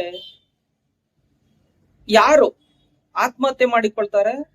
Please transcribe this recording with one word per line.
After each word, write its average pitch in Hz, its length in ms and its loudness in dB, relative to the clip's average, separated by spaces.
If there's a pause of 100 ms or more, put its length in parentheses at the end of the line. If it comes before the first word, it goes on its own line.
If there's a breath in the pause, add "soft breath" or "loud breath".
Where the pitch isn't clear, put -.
(2000)
ಯಾರು 226 400 4 (680)
ಆತ್ಮಹತ್ಯೆ 254 500 -2
ಮಾಡಿಕೊಳ್ತಾರೆ 220 680 -2 (200)